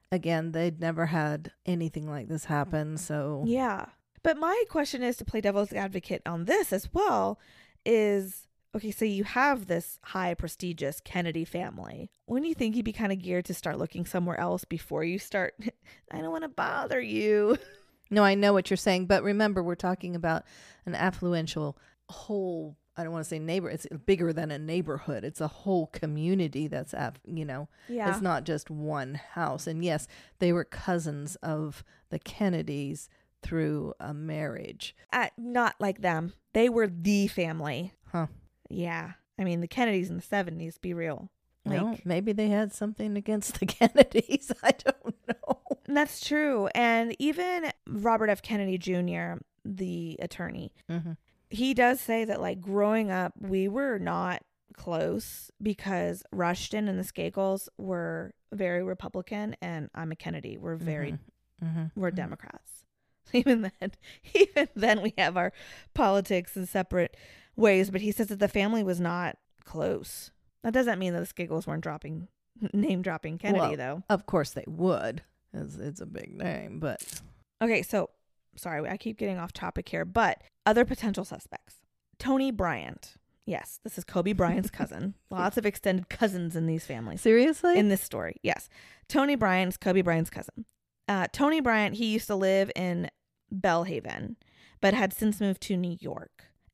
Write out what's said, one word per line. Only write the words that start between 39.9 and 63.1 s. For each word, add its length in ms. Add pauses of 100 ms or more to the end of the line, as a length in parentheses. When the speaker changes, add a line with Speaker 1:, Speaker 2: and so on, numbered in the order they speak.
Speaker 2:
in 80
the 40
seventies, 560
be 160
real. 380 (340)
Speaker 1:
Well, 260
Speaker 2:
Like 140
Speaker 1:
maybe 280
they 160
had 240
something 420
against 440
the 60
<laughs> 20
Kennedys. 840 (100)
I 100
don't 440 (120)
know. 340 (260)
Speaker 2:
That's 380
true. 500
And 440
even 520 (160)
Robert 420
F. 120
Kennedy 360
Junior, 600 (260)
the 560
attorney, 500 (180)
Speaker 1:
Mm-hmm. 240 (360)
Speaker 2:
he 240
does 260
say 260
that, 160
like, 200
growing 500
up, 280
we 280
were 320
not 440 (300)
close 800 (100)
because 720
Rushton 560
and 120
the 40
Skagels 760
were 560 (200)
very 300
Republican 800
and 320
I'm 180
a 40
Kennedy. 420
We're 200
very, 360
Speaker 1:
Mm-hmm. 520
Mm-hmm. 340
Speaker 2:
we're 100
Speaker 1:
Mm-hmm. 60
Speaker 2:
Democrats. 680 (200)
<laughs> 300